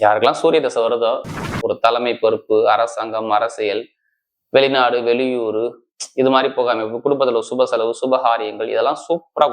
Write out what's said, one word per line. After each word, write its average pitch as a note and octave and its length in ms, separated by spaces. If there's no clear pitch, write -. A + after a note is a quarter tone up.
யாருக்கெல்லாம் G#2+ 380
சூரிய D#3+ 240
தசை A#2+ 200
வருதோ, A#2 260
ஒரு G#2 80
தலைமை A#2+ 280
பொறுப்பு, A2 340
அரசாங்கம், A2 640
அரசியல், A2 460
வெளிநாடு, C3 440
வெளியூரு, A#2+ 560
இது C3 140
மாதிரி C3 220
போகாம A#2 300
இப்ப A#2+ 200
குடும்பத்துல C3 340
ஒரு - 100
சுப B2+ 200
செலவு, A2+ 300
சுபகாரியங்கள், A2+ 720
இதெல்லாம் B2+ 320
சூப்பரா E3+ 480